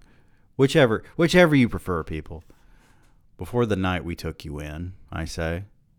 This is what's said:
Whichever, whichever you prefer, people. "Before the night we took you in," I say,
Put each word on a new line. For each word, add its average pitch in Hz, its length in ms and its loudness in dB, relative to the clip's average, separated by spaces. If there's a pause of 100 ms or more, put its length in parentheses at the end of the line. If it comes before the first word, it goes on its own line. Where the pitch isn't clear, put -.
(560)
Whichever, 135 480 4 (120)
whichever 165 400 4
you 123 120 6
prefer, 87 360 -4
people. 78 400 -10 (960)
"Before 120 280 -2
the 104 100 0
night 92 300 -2
we 85 100 -6
took - 300 -10
you 73 140 -10
in," 76 340 -10 (180)
I 82 140 -6
say, 82 380 -6 (360)